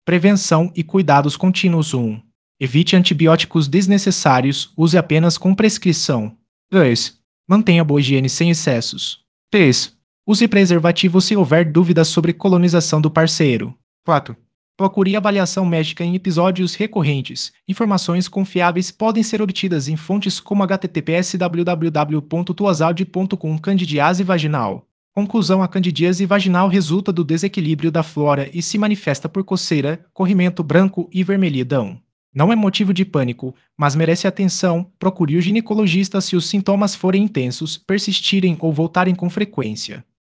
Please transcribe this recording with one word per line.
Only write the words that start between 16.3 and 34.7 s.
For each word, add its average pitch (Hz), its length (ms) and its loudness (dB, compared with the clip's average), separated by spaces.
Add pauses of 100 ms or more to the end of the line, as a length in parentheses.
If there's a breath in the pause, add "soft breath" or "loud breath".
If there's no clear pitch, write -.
recorrentes. 147 760 -4 (160)
Informações 185 640 -2
confiáveis 180 600 -2
podem 220 320 -2
ser 220 200 -2
obtidas 180 480 -4
em 156 80 -4
fontes 190 420 -4
como 202 240 -2
H 190 140 -2
T 190 100 -6
T 165 140 -6
P 156 100 -4
S 180 260 -2
W 175 280 -2
W 165 260 -2
W 151 300 -2
ponto 175 320 -4
tuasaud 175 500 0
ponto 190 320 -4
com. 156 220 -4
Candidíase 175 680 0
vaginal. 151 640 -2 (260)
Conclusão: 196 480 0
a 180 60 0
candidíase 180 580 0
vaginal 190 440 2
resulta 185 420 0
do 170 140 -2
desequilíbrio 160 680 -2
da 160 120 0
flora 147 500 -2
e 170 80 -6
se - 160 -4
manifesta 202 500 -2
por 190 160 -4
coceira, 165 720 -4
corrimento 180 500 0
branco 175 480 0
e 185 100 -2
vermelhidão. 139 800 -2 (340)
Não 156 180 2
é 233 40 2
motivo 196 380 0
de 180 100 0
pânico, 127 500 -4 (240 soft breath)
mas 143 160 0
merece 160 320 0
atenção. 185 720 -2